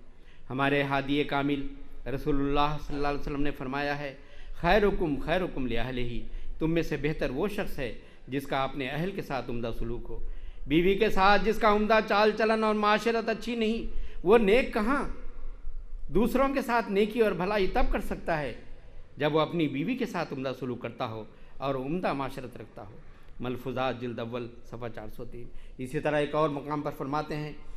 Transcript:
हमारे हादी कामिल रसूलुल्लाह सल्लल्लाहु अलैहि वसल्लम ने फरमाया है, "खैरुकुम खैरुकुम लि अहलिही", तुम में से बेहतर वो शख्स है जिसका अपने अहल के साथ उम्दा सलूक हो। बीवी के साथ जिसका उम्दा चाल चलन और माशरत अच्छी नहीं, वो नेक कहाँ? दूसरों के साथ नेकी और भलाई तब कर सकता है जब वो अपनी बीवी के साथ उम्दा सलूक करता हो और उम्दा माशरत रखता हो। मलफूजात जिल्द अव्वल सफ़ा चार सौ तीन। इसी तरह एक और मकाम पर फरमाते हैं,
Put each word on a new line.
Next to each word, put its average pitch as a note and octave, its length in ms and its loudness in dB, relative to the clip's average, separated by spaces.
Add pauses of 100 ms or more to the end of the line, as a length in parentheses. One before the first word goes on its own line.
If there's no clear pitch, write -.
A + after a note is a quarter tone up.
(480)
हमारे C#3 360 2
हादी C#3 420 2
कामिल C#3+ 420 0 (400)
रसूलुल्लाह C#3+ 720 2
सल्लल्लाहु C#3+ 360 0
अलैहि C#3+ 80 -2
वसल्लम D3 180 -2
ने C#3 120 6
फरमाया C#3+ 420 -4
है, C#3+ 180 -6 (440)
"खैरुकुम F#3 600 4
खैरुकुम D#3 480 0
लि A2+ 100 0
अहलिही", A#2+ 460 0 (380)
तुम D#3+ 100 2
में E3 120 2
से D#3 160 -2
बेहतर D3 340 0
वो E3 180 -2
शख्स - 280 -2
है A#2+ 140 -4 (360)
जिसका C#3 360 -2
अपने C3+ 260 -4
अहल D#3 220 -2
के D3 120 -6
साथ B2 260 -4
उम्दा A#2 220 -2
सलूक A#2 340 -2
हो। A#2 160 -2 (460)
बीवी E3+ 280 6
के G3+ 140 4
साथ G3 300 8
जिसका G#3+ 320 4
उम्दा G#3+ 300 4
चाल G#3+ 300 4
चलन A3 320 2
और G#3+ 120 2
माशरत G#3+ 520 2
अच्छी A#3 280 -2
नहीं, A3+ 320 0 (340)
वो G3 180 8
नेक A3+ 340 4
कहाँ? G#3+ 280 2 (1080)
दूसरों A#3+ 380 4
के C#4 120 0
साथ A3+ 280 0
नेकी G#3+ 300 2
और G#3 160 4
भलाई F#3+ 320 2
तब A#3+ 240 4
कर A3 100 2
सकता E3+ 340 -2
है C#3 180 -4 (640)
जब D3 140 2
वो D#3 80 4
अपनी D#3 280 2
बीवी D#3+ 280 -2
के A#3 100 -2
साथ E3 260 -4
उम्दा C3 220 -4
सलूक B2 280 -6
करता B2 240 -6
हो A2 200 -8 (340)
और C3+ 180 -2
उम्दा E3 360 -2
माशरत C3+ 420 -6
रखता A2+ 260 -14
हो। G2+ 120 -14 (460)
मलफूजात B2 600 -2
जिल्द B2 200 -6
अव्वल A#2+ 280 -6 (180)
सफ़ा A#2+ 240 -8
चार G#2+ 200 -10
सौ B2+ 140 -10
तीन। A#2+ 240 -10 (320)
इसी C3 200 -4
तरह D3+ 180 0
एक D3 160 0
और D3+ 160 4
मकाम C#3+ 320 -4
पर D3 100 -4
फरमाते D3 420 -4
हैं, D3+ 220 -6 (200)